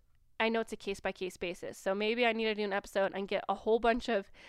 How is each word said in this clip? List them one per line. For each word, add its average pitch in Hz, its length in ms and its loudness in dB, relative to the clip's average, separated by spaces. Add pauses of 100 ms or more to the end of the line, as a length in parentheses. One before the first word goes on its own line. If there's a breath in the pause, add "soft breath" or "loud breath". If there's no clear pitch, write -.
(400)
I 226 80 4
know 226 100 2
it's 226 140 -4
a 214 40 -8
case-by-case 196 600 -6
basis, - 420 -8
so 190 160 -2
maybe 226 320 2
I 226 60 4
need 220 140 0
to 214 100 0
do 214 80 -2
an 196 80 -2
episode 196 420 0
and 196 140 -4
get - 200 -2
a 196 60 2
whole 220 240 2
bunch 233 300 2
of 202 240 0 (160 loud breath)